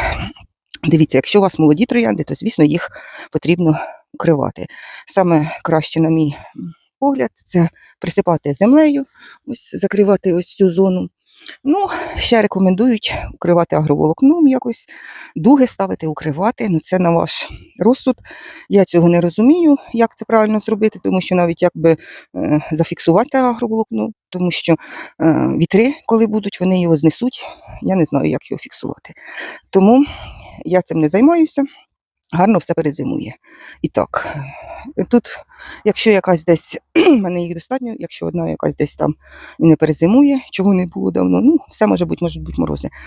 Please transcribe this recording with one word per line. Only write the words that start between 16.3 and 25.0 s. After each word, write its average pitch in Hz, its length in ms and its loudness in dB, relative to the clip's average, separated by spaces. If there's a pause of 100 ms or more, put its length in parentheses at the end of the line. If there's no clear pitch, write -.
ну, 165 100 2
це 185 200 -2
на 170 120 2
ваш 165 380 -2 (300)
розсуд. 240 360 2 (540)
Я 196 160 4
цього 170 240 4
не 175 120 4
розумію, 285 560 4 (160)
як 226 220 0
це - 100 -14
правильно 214 340 2
зробити, 214 440 -2
тому 185 180 0
що - 140 -2
навіть 175 260 0
якби, 165 360 2 (380)
е, 196 260 0 (100)
зафіксувати 165 680 0
агроволокно, 226 720 -2 (200)
тому 180 220 -2
що, - 220 0
е, 156 40 2 (800)